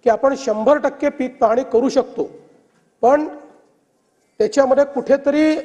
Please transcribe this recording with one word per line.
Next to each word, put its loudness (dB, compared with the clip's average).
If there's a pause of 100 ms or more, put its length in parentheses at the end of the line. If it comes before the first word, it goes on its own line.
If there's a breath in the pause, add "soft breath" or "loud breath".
की 2
आपण 0
शंभर 0
टक्के -2
पीक -8
पाहणी 2 (100)
करू 2
शकतो, -4 (720)
पण 2 (1120)
त्याच्यामध्ये 2
कुठेतरी 0